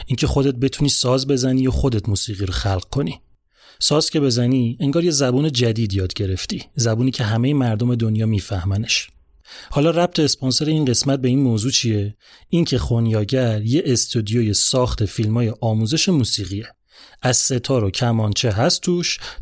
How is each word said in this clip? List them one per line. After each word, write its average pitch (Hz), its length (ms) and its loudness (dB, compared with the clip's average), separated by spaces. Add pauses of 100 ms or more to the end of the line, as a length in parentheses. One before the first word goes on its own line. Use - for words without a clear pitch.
اینکه 135 200 0
خودت 135 280 0
بتونی 135 340 0
ساز 131 380 2
بزنی 131 400 0
و 127 40 2
خودت 117 380 0
موسیقی 98 360 0
رو 92 80 -4
خلق 98 360 -2
کنی. 151 320 -4 (580)
ساز 151 300 2
که 160 100 0
بزنی، 123 600 2
انگار 156 240 0
یه 175 80 2
زبون 139 400 2
جدید 117 420 0
یاد 92 200 -2
گرفتی. 95 500 -4 (120)
زبونی 117 360 0
که 123 120 -6
همه 117 300 0
مردم 120 420 0
دنیا 110 300 0
میفهمنش. 101 840 -2 (600)
حالا 151 200 2
ربط 170 300 0
اسپانسر 131 460 2
این 156 200 2
قسمت 131 340 2
به 127 80 0
این 127 120 2
موضوع 120 320 2
چیه؟ 104 440 -2 (340)
این 170 160 2
که 131 120 -2
خونیاگر 113 840 0
یه 123 240 0
استودیوی 113 680 0
ساخت 123 520 2
فیلمای 113 560 -2
آموزش 113 480 0
موسیقیه. 110 580 0 (540)
از 127 160 2
ستار 123 460 2
و 101 60 0
کمانچه 113 600 0
هست 123 300 0
توش 175 380 -2 (220)